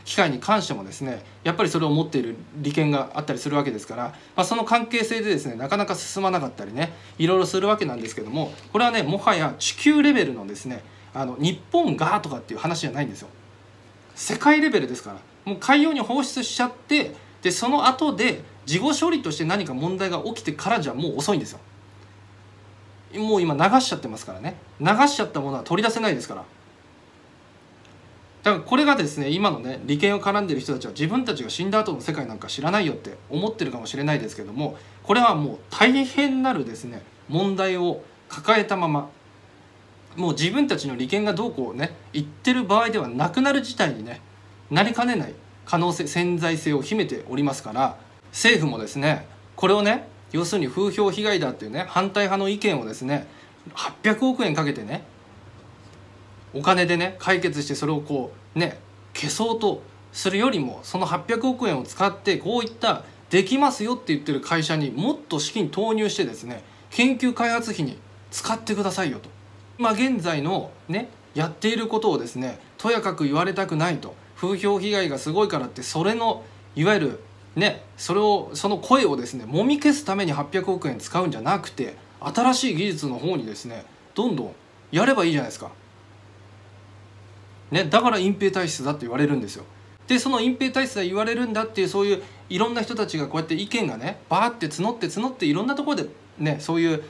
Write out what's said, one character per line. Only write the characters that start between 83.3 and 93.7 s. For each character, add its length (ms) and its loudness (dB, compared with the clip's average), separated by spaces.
に 120 -4
で 80 -10
す 100 -14
ね、 180 -12
ど 140 0
ん 80 0
ど 80 -2
ん 80 -10
や 160 2
れ 80 4
ば 100 4
い 40 2
い 20 2
じ 80 0
ゃ 20 0
な 60 -6
い 20 -12
で 40 -12
す 60 -14
か。 120 -14
ね、 140 2
だ 160 4
か 100 4
ら 80 2
隠 160 2
蔽 180 2
体 160 0
質 140 -6
だ 80 0
っ 20 -2
て 80 -8
言 80 -6
わ 80 -2
れ 80 4
る 100 2
ん 60 0
で 60 -6
す 80 -12
よ。 100 -14
で、 120 4
そ 100 -2
の 100 2
隠 160 2
蔽 160 0
体 160 0
質 80 -10
だ 80 0
言 120 -2
わ 100 0
れ 80 0
る 140 0
ん 60 -4
だ 100 0
っ 40 -4
て 140 -2
い 40 2
う、 20 2
そ 160 0
う 20 2
い 80 4
う 100 0
い 100 -2
ろ 100 2
ん 60 -4
な 80 0
人 100 -6
た 140 -2
ち 100 -6
が 100 -2
こ 120 -4
う 20 0
や 20 -4
っ 40 -8
て 80 -2
意 120 -4
見 200 0